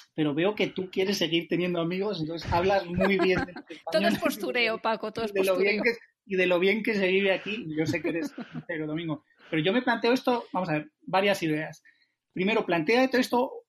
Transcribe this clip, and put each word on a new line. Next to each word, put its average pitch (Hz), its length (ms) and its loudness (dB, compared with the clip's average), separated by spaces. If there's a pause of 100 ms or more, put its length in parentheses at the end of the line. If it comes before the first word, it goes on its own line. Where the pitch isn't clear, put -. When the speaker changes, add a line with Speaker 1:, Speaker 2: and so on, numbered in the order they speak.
(160)
Speaker 1:
pero 147 180 0
veo 185 220 0
que 190 120 0
tú 185 220 -6
quieres 196 280 -2
seguir 170 320 0
teniendo 175 320 0
amigos, 185 400 -2
entonces 156 280 -8
hablas 185 360 2
muy 185 340 2
bien 185 260 2
de - 80 -16
los - 120 -16
Speaker 2:
<laughs> - 260 -12
Todo 320 160 2
es 320 60 2
Speaker 1:
españoles 262 80 -4
Speaker 2:
postureo, 247 600 -2
Paco, 220 300 -2
todo 226 140 -4
es 208 60 -4
Speaker 1:
y - 20 -12
de 196 100 2
lo 190 140 2
bien 202 200 2
Speaker 2:
postureo. 208 60 -2
Speaker 1:
que, - 80 2 (340)
y 196 120 -6
de 185 100 4
lo 180 120 4
bien 196 220 2
que 226 120 0
se 196 140 2
vive 190 260 4
aquí, 196 340 -6
y 151 100 -8
yo 160 80 2
sé 160 160 -2
que 339 80 -2
eres 311 280 -4
Speaker 2:
<laughs> - 160 -14
Speaker 1:
sincero, 160 340 -8
Domingo. 156 380 -4 (240)
Pero 160 120 0
yo 185 120 2
me 247 80 2
planteo 233 320 2
esto, 247 400 0
vamos 180 160 -2
a 156 40 0
ver, 151 180 -4 (100)
varias 190 420 2
ideas. 156 400 -2 (480)
Primero, 202 340 0
plantea 196 440 2
todo 247 100 2
esto - 320 0 (180)